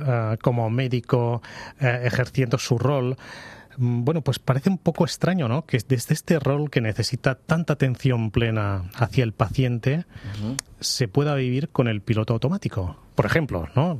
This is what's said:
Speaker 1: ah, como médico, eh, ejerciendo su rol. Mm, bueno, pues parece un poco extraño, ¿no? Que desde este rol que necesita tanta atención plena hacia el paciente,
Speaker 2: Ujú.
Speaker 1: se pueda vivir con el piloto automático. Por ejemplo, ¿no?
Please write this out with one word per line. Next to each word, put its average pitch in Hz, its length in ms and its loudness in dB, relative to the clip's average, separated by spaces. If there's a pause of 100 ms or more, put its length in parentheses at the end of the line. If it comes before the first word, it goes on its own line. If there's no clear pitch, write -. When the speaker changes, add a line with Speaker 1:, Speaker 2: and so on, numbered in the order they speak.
Speaker 1:
ah, 117 400 0
como 120 300 2
médico, 120 720 0 (360)
eh, 123 260 2
ejerciendo 123 520 0
su 120 220 0
rol. 131 400 0 (580)
Mm, 120 280 0
bueno, 156 180 0
pues - 160 -2
parece 131 320 2
un 190 80 2
poco 170 260 0
extraño, 165 420 0
¿no? 123 200 0
Que 127 200 2
desde 127 280 0
este 160 240 0
rol 143 320 0
que 135 100 0
necesita 117 540 0
tanta 160 400 0
atención 123 560 0
plena 104 540 0 (100)
hacia 123 280 2
el 110 100 0
paciente, 127 760 0 (320)
Speaker 2:
Ujú. 113 180 -6 (240)
Speaker 1:
se - 260 -2
pueda 143 280 2
vivir 131 340 -2
con 120 200 2
el 107 120 -2
piloto 107 320 0
automático. 113 640 -2 (180)
Por - 120 4
ejemplo, 104 500 -2
¿no? 160 240 2